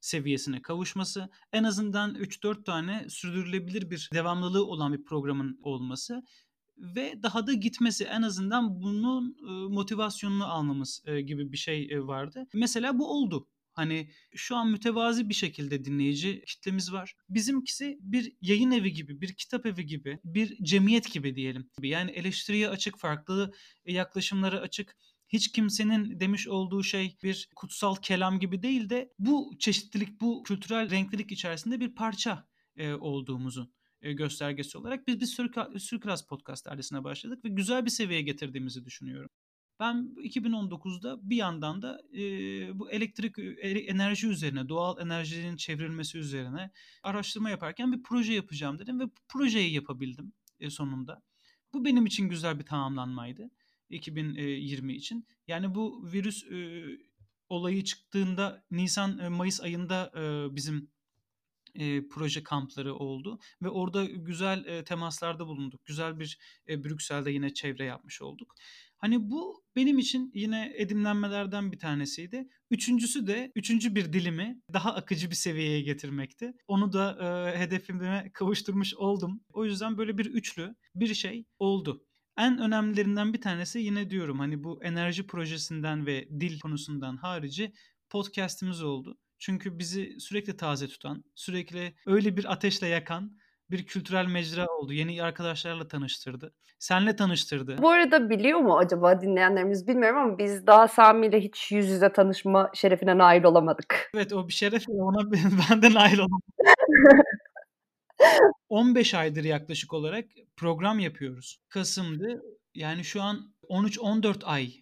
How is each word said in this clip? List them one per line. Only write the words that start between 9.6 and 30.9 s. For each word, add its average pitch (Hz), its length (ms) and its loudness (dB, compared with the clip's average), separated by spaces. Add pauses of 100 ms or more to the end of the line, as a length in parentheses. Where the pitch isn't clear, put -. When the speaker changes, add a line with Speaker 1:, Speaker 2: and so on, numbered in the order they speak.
Speaker 1:
motivasyonunu 202 720 -2
almamız, 147 600 -4
e, 147 160 -4
gibi 143 300 -8
bir 139 60 -10
şey, 151 340 -6
e, 139 160 -6
vardı. 143 460 -8
Mesela 240 460 0
bu 294 120 -2
oldu. 220 360 -2 (260)
Hani 160 360 -4 (260)
şu - 200 -8
an 233 120 0
mütevazi 226 640 0
bir 202 40 -2
şekilde 143 520 -4
dinleyici 143 640 -2
kitlemiz 190 460 -6
var. 190 220 -10 (140)
Bizimkisi 262 720 -2
bir 220 400 -4
yayın 208 300 4
evi 196 220 2
gibi, 147 280 -10
bir 185 120 -6
kitap - 320 -8
evi 180 200 -6
gibi, 147 380 -10
bir 196 400 -2
cemiyet 196 480 4
gibi 139 240 -4
diyelim. 131 340 -6 (120)
Yani 160 300 -2
eleştiriye 202 580 -2
açık, 196 280 -6
farklı 185 540 -2 (340)
yaklaşımlara 185 760 -2
açık, - 380 -10 (300)
hiç 220 240 -2
kimsenin 214 680 0
demiş 202 280 -2
olduğu 190 360 -2
şey 190 400 -4
bir 190 320 -6
kutsal 196 400 -4
kelam 190 440 0
gibi 185 240 -4
değil 240 260 -2
de 247 300 -6
bu 262 400 0
çeşitlilik, - 640 -4
bu 233 220 -2
kültürel 214 460 -4
renklilik 196 420 -4